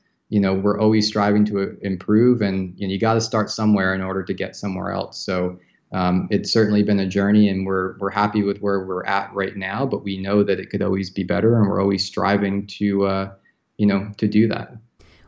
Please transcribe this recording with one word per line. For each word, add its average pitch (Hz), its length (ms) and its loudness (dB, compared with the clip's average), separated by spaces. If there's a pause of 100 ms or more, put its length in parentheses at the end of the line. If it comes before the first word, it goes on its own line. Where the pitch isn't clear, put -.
(300)
you 107 100 0
know, 95 140 2
we're 98 260 0
always 107 280 2
striving 104 380 2
to 101 360 -4
improve, 107 600 2
and, 95 340 -2
you 98 120 -6
know, 95 40 -4
you 95 80 -2
gotta 113 220 2
start 107 300 -2
somewhere 101 420 2
in 95 80 -4
order 95 220 -4
to 98 100 -6
get 92 220 -8
somewhere 95 360 -6
else. - 320 -8
So, 90 360 -4 (320)
um, 90 400 0
it's 101 200 -2
certainly 104 300 4
been 101 180 2
a 95 80 0
journey, 101 420 4
and 95 180 -2
we're, 95 320 -2
we're 98 100 -4
happy 104 320 0
with 101 180 -2
where 98 240 0
we're 92 220 -6
at 98 300 -2
right 98 200 -4
now, 98 300 -4
but 101 180 -4
we 98 140 -6
know 98 260 2
that 98 160 0
it 92 120 -12
could 98 100 -2
always 95 300 -2
be 98 120 -4
better, 107 360 2
and 101 100 4
we're 95 120 0
always 98 220 0
striving 98 640 -2
to, 101 400 0
uh, 98 260 -2 (460)
you 104 80 2
know, 101 320 0
to 110 100 0
do 107 200 2
that. - 280 -6 (520)